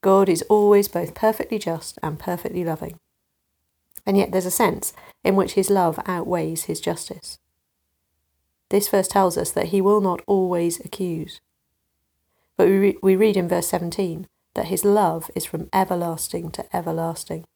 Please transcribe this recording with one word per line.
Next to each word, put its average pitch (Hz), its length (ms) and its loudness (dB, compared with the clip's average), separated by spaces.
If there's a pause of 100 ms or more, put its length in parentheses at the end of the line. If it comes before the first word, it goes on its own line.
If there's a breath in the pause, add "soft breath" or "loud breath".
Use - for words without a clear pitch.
God 190 280 6
is 165 140 2
always 208 440 6
both - 280 -6
perfectly 220 420 0
just 165 460 -6
and 156 160 -6
perfectly 175 440 -6
loving. - 360 -6 (1040)
And 196 100 2
yet 196 160 4
there's 185 140 0
a 185 60 -4
sense - 420 0 (300 loud breath)
in 196 120 2
which 190 180 2
his 196 180 2
love 175 340 2
outweighs 170 600 -4
his 165 140 -6
justice. - 600 -8 (1300)
This 202 180 2
verse 190 200 2
tells 185 320 2
us 180 120 -4
that - 180 -2
he 190 120 2
will 208 200 4
not 180 260 0
always 180 520 0
accuse. - 600 -8 (1120)
But 175 120 4
we 196 100 6
re-, 196 240 2
we 190 140 4
read 208 200 4
in 175 140 0
verse 175 180 0
seventeen 175 600 -4 (260)
that - 120 -4
his 185 180 -4
love 196 500 2
is 175 120 -6
from - 260 -8
everlasting 170 800 -2
to - 240 -10
everlasting. 165 680 -6 (100)